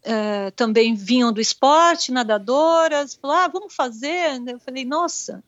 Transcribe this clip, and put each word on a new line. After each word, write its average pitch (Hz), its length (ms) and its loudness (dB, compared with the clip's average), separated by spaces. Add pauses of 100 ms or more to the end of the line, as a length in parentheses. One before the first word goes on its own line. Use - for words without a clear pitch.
é, 208 440 -4
também 226 420 2
vinham 233 400 2
do 208 80 -2
esporte, 311 720 4
nadadoras, 277 1080 0
falaram, 302 260 0
"Ah, - 20 -2
vamos 381 260 -8
fazer?" 277 720 -4
Eu 247 120 -12
falei, 262 260 -10
"Nossa", 294 640 -6